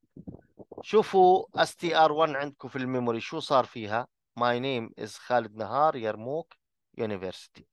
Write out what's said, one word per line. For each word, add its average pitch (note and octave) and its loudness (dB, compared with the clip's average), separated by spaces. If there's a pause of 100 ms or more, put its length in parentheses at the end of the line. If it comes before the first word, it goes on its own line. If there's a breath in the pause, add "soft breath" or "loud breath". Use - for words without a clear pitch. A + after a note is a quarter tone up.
(800)
شوفوا F#3 4 (100)
اس F3 0
تي E3 -2
ار D#3+ 6
وان D3+ 2
عندكم C#3 -8
في A#2+ -12
الميموري B2 -2
شو D#3+ -8
صار C3 2
فيها؟ A2+ -6 (320)
My A#2+ 2
name B2 -6
is G#2 -14
خالد A2+ -2
نهار B2+ 0
يرموك A2+ -6 (440)
يونيفرسيتي. G2 -8